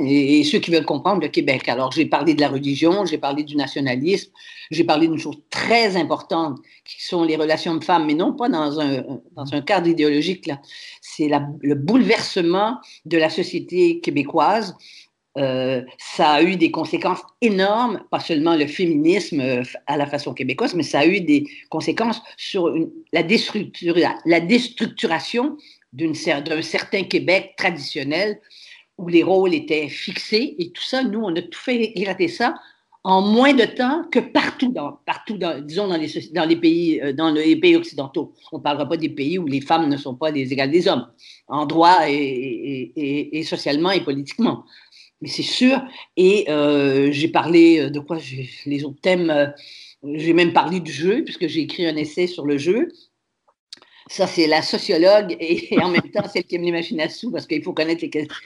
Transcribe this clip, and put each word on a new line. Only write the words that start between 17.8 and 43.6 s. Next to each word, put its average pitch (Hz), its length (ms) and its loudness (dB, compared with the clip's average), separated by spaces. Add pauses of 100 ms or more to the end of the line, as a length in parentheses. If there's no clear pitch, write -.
pas 147 100 -2
seulement 165 340 2
le 147 120 0
féminisme, 165 760 0
euh, 127 220 0 (240)
à 147 100 -2
la 143 80 0
façon 139 280 -6
québécoise, 139 420 -4
mais 160 80 0
ça 143 160 0
a 151 80 6
eu 190 140 4
des 147 240 2 (240)
conséquences 220 520 -2 (160)
sur 170 360 -2
une, 160 160 -2 (220)
la 165 120 0
déstructura-, 170 920 0 (100)
la 170 140 4
déstructuration 233 1200 -2 (340)
d'une 156 220 -4
cer-, 147 300 -2
d'un 156 180 -4
certain 185 420 -4
Québec 175 540 0
traditionnel 165 800 -4 (580)
où 175 120 -10
les 170 140 6
rôles 185 300 4
étaient 151 360 -2
fixés - 680 -4
et 170 140 -6
tout - 120 -12
ça, 262 200 -2
nous, 214 180 -4
on 185 140 -4
a 175 60 -2
tout - 180 -18
fait 240 240 -2
éclater 190 440 -2
ça 240 280 -2 (480)
en 190 180 4
moins 233 320 6
de 233 120 4
temps 269 460 -2
que 247 80 2
partout 254 520 -2
dans, 143 340 -8
partout 196 320 -8
dans, 165 240 -6
disons, 160 260 -4
dans 175 100 -2
les 156 100 -4
soci-, - 260 -10
dans 160 120 0
les 165 100 4
pays, 165 460 2
euh, 143 100 -2
dans 156 200 2
les 156 260 4
pays 170 180 6
occidentaux. 143 580 -4 (200)
On 151 80 -10
parlera 143 260 -2
pas 165 100 -2
des 151 120 -4
pays 143 280 -4
où 175 100 -4
les 135 140 -2
femmes 165 280 0
ne 143 80 0
sont 135 180 -8
pas 156 160 -2
les 135 220 -4
égales 135 180 0
des 175 160 4
hommes, 135 200 0 (400)
en 147 180 -4
droit 165 420 6
et, 143 80 0
et, 131 800 -6
et, 147 420 -4
et 156 60 -4
socialement 160 480 -2